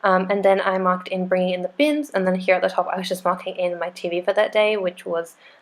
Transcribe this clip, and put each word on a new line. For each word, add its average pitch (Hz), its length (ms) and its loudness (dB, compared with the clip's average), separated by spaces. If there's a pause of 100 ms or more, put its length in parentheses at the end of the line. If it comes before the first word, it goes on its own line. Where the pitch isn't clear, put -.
Um, 190 280 4
and 202 140 0
then 196 160 6
I 190 180 0
marked 185 300 0
in 185 200 -4
Bringing 185 260 0
in 180 80 -6
the 185 60 -6
Bins, 294 420 0
and 190 160 0
then 185 100 2
here 185 180 2
at 185 80 2
the 190 60 0
top 180 200 -2
I 185 100 -4
was 185 100 -6
just 185 160 -6
marking 185 320 -2
in 175 220 -2
my 170 120 -6
T 185 180 -10
V 175 140 -2
for 180 100 -2
that 214 200 0
day, 214 240 2
which 185 280 -4
was, 170 320 -6 (260)